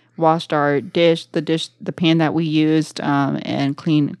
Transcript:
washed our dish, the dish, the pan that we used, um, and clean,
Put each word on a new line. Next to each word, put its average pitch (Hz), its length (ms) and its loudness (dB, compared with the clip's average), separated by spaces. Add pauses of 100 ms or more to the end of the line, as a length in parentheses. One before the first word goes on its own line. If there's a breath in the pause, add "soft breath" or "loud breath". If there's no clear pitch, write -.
(180 soft breath)
washed 165 360 0
our 143 280 2
dish, 170 460 2
the 170 140 -4
dish, 160 280 -4 (120)
the - 120 -8
pan 165 260 2
that 156 140 0
we 165 100 -2
used, 156 580 0
um, 143 420 0
and 139 320 -4
clean, 151 460 0